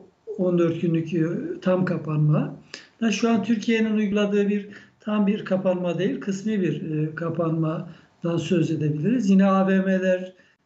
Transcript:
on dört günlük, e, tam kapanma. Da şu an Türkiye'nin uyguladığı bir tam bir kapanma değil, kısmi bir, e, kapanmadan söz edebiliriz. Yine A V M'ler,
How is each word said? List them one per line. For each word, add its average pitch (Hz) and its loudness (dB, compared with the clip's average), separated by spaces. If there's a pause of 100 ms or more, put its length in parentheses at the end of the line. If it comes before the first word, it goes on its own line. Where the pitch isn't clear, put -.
(380)
on 180 2
dört 170 2
günlük, 165 0
e, 160 2 (360)
tam 185 0
kapanma. 156 0 (460)
Da 226 2
şu 233 0
an 226 2
Türkiye'nin 220 0
uyguladığı 202 2
bir 208 -2 (300)
tam 208 0
bir 202 0
kapanma 180 0
değil, 226 -2
kısmi 208 -4
bir, 147 -2
e, 151 -2
kapanmadan 165 -4
söz 160 0
edebiliriz. 156 0
Yine 196 6
A 190 4
V 190 2
M'ler, 185 0 (320)